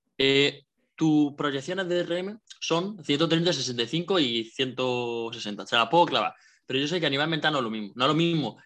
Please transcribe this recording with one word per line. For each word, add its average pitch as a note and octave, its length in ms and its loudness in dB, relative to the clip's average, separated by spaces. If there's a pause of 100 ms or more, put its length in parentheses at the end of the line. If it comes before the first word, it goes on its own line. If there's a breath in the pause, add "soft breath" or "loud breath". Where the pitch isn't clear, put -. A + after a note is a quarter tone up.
(180)
eh, C#3 460 2 (320)
tus D3+ 380 4
proyecciones D3+ 540 -4
de F3 120 0
R E3+ 180 -4
M G3+ 200 -8 (220)
son F3+ 440 -2
ciento D3+ 240 2
treinta, E3 240 2
sesenta B2 320 -4
y - 20 -2
cinco E3+ 320 -2
y A#2 260 0
ciento B2 880 -4
sesenta, G#2 320 -10
se A#2+ 120 -2
las A#2 120 4
puedo E3+ 160 6
clavar". A#2+ 300 0 (320 soft breath)
Pero C3 140 -2
yo D3 80 -2
sé F3 100 -2
que D#3+ 80 0
a C#3+ 40 0
nivel C#3+ 180 0
mental D#3 240 0
no D3 80 0
es A#2+ 40 -2
lo A2 60 -4
mismo. G#2+ 240 -8
No B2 100 0
es C#3+ 40 4
lo D3+ 60 4
mismo D#3+ 520 0